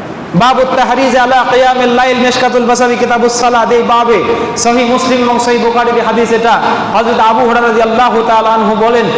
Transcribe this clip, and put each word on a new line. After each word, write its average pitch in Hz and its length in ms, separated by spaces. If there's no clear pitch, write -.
বাবু 247 280
তাহরিজ 247 400
আলা 247 360
কিয়ামিল 254 360
লাইল, 247 300
মিশকাতুল 247 460
বাসারি, 240 320
কিতাবুস 233 360
সালাত, 240 400
এই 233 100
বাবে 233 420
সহিহ 240 300
মুসলিম 247 360
এবং 240 160
সহিহ 240 220
বুখারীর 233 460
হাদিস 226 260
এটা। 220 300
হযরত 226 260
আবু 233 200
হুরায়রা 240 280
রাদিয়াল্লাহু 226 600
তাআলা 220 200
আনহু 220 260
বলেন, 226 300